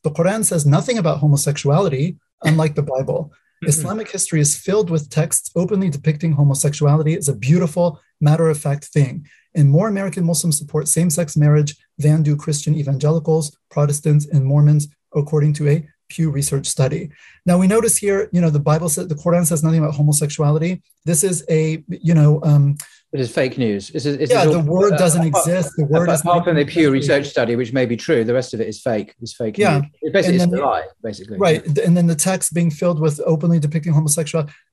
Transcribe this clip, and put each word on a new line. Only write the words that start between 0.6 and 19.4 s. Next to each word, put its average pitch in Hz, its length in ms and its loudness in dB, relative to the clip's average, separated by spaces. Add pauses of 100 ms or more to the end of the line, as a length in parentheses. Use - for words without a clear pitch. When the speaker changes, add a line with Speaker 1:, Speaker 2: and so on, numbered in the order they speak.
Speaker 1:
nothing 190 320 2
about 160 200 0
homosexuality, 147 960 0 (260)
unlike 156 320 2
the 147 80 -2
Bible. 143 500 -4
Speaker 2:
Mm-hmm. - 380 -6
Speaker 1:
Islamic 208 380 -4
history 170 320 -4
is 147 160 0
filled 196 320 -2
with 160 220 -4
texts - 460 -4
openly 185 340 0
depicting 151 400 -2
homosexuality 147 840 2
as - 120 -4
a 135 60 -2
beautiful, 165 640 0 (200)
matter-of-fact 151 640 0
thing. - 420 -2 (300)
And 143 120 4
more 175 200 4
American 196 360 -4
Muslims 165 320 0
support 151 300 -6
same-sex 165 500 -2
marriage 147 380 4 (220)
than 151 260 2
do 147 140 2
Christian 151 400 -2
evangelicals, 151 800 -2 (100)
Protestants, 147 580 0
and 139 180 0
Mormons, 147 420 4 (260)
according 151 420 0
to 147 140 -2
a 151 200 0 (200)
Pew 160 220 -2
Research 143 360 -4
study. 151 440 -4 (360)
Now 175 120 4
we 190 80 2
notice 214 300 2
here, 202 360 -2
you 175 80 2
know, 165 100 2
the 147 100 2
Bible 160 280 0
says, 180 200 -6
the 151 80 -4
Quran 175 280 0